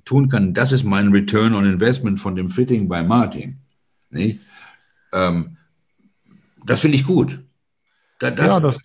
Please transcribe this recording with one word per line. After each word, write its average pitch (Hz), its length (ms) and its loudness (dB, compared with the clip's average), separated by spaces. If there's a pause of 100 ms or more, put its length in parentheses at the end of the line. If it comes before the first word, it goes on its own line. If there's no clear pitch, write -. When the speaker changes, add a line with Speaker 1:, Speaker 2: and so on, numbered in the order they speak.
Speaker 1:
tun 135 240 2
kann. 98 240 0
Das 123 180 0
ist 127 120 2
mein 101 260 2
Return 104 440 2
on 101 120 2
Investment 101 540 0
von 95 160 -6
dem 92 140 -4
Fitting 120 400 -2
bei 85 140 -2
Martin. - 560 -2 (500)
Nicht? 104 300 -4 (760)
Ähm, 90 440 -2 (1080)
das - 140 -2
finde 147 180 2
ich - 80 0
gut. - 340 0 (800)
Da, 127 120 -4
das, 147 160 -2
Speaker 2:
Ja, 196 120 2
das 143 260 -2